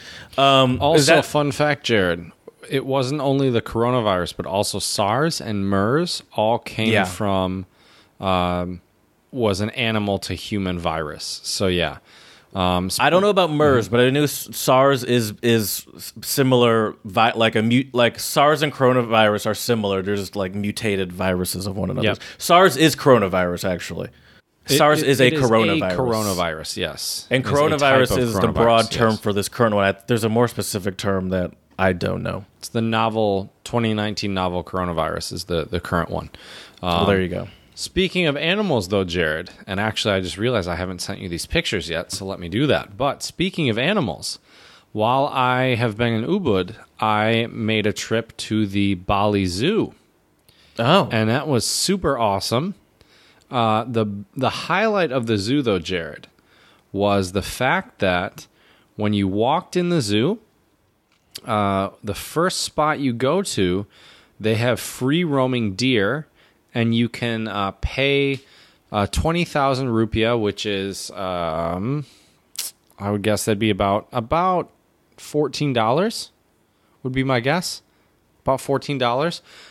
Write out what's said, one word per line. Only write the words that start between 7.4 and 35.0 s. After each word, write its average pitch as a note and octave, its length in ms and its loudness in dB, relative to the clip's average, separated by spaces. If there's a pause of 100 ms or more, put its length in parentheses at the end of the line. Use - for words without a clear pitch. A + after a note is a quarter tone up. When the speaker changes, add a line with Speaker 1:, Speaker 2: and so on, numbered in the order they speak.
Speaker 1:
um, F2+ 640 -2 (500)
was G#2 300 0
an G#2+ 100 -2
animal A2 480 0
to - 140 -8
human F#2 460 -4
virus. D#2+ 640 -6
So, - 240 -2
yeah. E2 300 0 (580)
Um, F2+ 340 0
sp- A#2 140 0
Speaker 2:
I C#3+ 80 4
don't F3+ 100 4
know G3+ 80 2
about F#3 220 2
mers, C#3+ 340 2
Speaker 1:
Mm-hmm. F#2 100 -12
Speaker 2:
but A#2+ 60 4
I B2+ 80 4
knew C#3+ 140 2
s-, - 340 -4
sars C3+ 460 4
is, A#2+ 300 0 (100)
is A2+ 420 0 (100)
s-, - 180 -18 (100)
similar, A#2+ 720 2 (100)
vi-, A2 300 2
like A2+ 200 2
a A2+ 60 2
mut-, B2 320 2
like A#2+ 260 2
sars D3+ 440 2
and C#3+ 100 -2
coronavirus A2+ 720 4
are A2 80 0
similar. G2+ 480 0
They're G2+ 140 -2
just, G2 200 -6
like, F#2+ 200 -4
mutated G2+ 580 -2
viruses F#2 540 -2
of G2 100 -6
one F#2+ 140 -4
another. G2 160 -2
Speaker 1:
Yep. G2+ 120 0 (200)
Speaker 2:
sars F3 380 6
is D3+ 180 4
coronavirus, F#2 720 4
actually. F2+ 400 -6 (580)
Speaker 1:
It, C#3 100 4
Speaker 2:
sars D3+ 240 6
Speaker 1:
it, B2+ 80 2
Speaker 2:
is C3 120 4
a C3 60 8
Speaker 1:
it B2 60 4
is D#3 80 0
a - 20 4
Speaker 2:
coronavirus. G#2+ 520 2
Speaker 1:
coronavirus, F2+ 840 -2
yes. - 540 -6
Speaker 2:
And C3 120 4
Speaker 1:
It's - 60 -4
a - 40 0
type C#3+ 60 4 (120)
Speaker 2:
coronavirus C3+ 400 4
Speaker 1:
of G2 80 2
Speaker 2:
is A#2+ 140 0
the F2+ 160 2
broad A2+ 360 4
Speaker 1:
coronavirus, G#2+ 60 -8
Speaker 2:
term A2+ 200 2
Speaker 1:
yes. G#2+ 80 -2
Speaker 2:
for G#2+ 140 -2
this G2 160 -2
current A2+ 260 2
one. G2+ 100 4
I, G2 120 2 (100)
there's A#2 160 0
a A2+ 60 2
more A#2 180 4
specific G2 500 -6
term F#2+ 320 -2
that F2+ 220 -2 (280)
I F#2+ 140 4
don't F#2 300 -4
know. F2+ 220 -8 (140)
Speaker 1:
It's - 100 -14
the A#2 120 -4
novel, A2 720 0 (120)
twenty A#2 320 -2
nineteen G#2 400 -4
novel F2+ 280 -2
coronavirus E2 680 -4